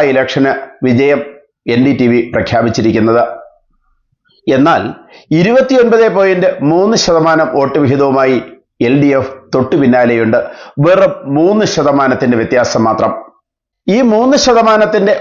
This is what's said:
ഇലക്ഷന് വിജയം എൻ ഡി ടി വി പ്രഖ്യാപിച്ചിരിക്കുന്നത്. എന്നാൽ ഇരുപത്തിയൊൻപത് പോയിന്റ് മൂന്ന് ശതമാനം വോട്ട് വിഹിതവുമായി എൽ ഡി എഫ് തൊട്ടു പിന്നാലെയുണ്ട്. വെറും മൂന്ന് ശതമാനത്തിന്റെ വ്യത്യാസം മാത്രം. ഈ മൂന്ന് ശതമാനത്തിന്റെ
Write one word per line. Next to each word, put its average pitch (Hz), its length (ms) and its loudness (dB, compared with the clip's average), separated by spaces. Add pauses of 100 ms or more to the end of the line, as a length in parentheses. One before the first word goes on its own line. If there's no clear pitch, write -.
ഇലക്ഷന് 135 420 0 (340)
വിജയം 135 340 2 (540)
എൻ 120 140 2
ഡി 143 120 2
ടി 123 120 2
വി 120 80 2 (140)
പ്രഖ്യാപിച്ചിരിക്കുന്നത്. 117 880 0 (1300)
എന്നാൽ 139 260 2 (580)
ഇരുപത്തിയൊൻപത് 233 680 2 (100)
പോയിന്റ് 190 340 0 (200)
മൂന്ന് 196 340 0
ശതമാനം 160 440 0 (100)
വോട്ട് 139 260 -2
വിഹിതവുമായി 135 540 0 (500)
എൽ 131 160 2
ഡി 143 60 2 (100)
എഫ് - 140 -6 (200)
തൊട്ടു 185 280 -2
പിന്നാലെയുണ്ട്. 120 580 2 (460)
വെറും 190 280 2 (240)
മൂന്ന് 196 280 2 (100)
ശതമാനത്തിന്റെ 135 680 0
വ്യത്യാസം 117 460 0
മാത്രം. 110 260 -2 (840)
ഈ 247 40 2 (140)
മൂന്ന് 254 320 2
ശതമാനത്തിന്റെ 214 760 2